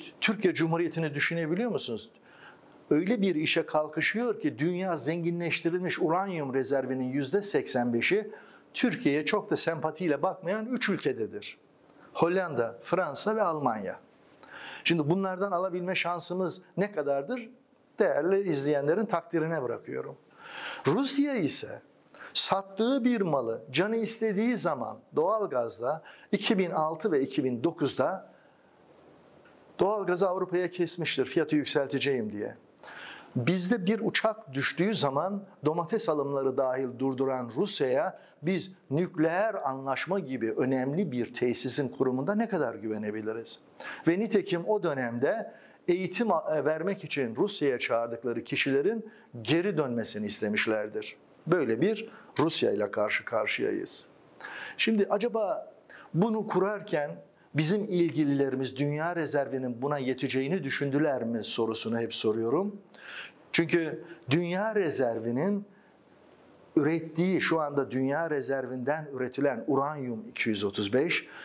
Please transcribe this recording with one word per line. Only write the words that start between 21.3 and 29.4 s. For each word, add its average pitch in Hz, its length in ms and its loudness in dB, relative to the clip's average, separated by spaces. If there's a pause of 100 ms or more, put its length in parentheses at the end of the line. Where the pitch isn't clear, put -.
ise - 480 -2 (520)
sattığı 214 680 2
bir 240 160 4
malı 127 500 0
canı 190 260 2
istediği 220 600 2
zaman 127 420 -2 (180)
doğalgazda 147 840 0 (300)
iki 202 260 2
bin 180 120 2
altı 160 420 0
ve 135 100 4
iki 143 220 -2
bin 123 200 -2
dokuzda 165 680 0 (1500)